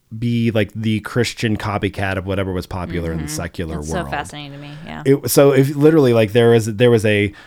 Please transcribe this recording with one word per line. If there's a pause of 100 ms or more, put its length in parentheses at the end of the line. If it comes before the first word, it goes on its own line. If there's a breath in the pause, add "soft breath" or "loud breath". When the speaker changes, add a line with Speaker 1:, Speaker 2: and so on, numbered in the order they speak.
(180)
Speaker 1:
be,
like,
the
Christian
copycat
of
whatever
was
popular
in
the
Speaker 2:
Mm-hmm.
Speaker 1:
secular
Speaker 2:
That's
Speaker 1:
world.
Speaker 2:
so
fascinating
to
me. (140)
Yeah.
Speaker 1:
It,
so
if
literally,
like,
there
was,
there
was
a, (140 loud breath)